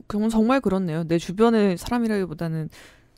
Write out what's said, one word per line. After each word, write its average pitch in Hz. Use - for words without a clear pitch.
그건 214
정말 226
그렇네요. 185
내 165
주변의 202
사람이라기보다는 170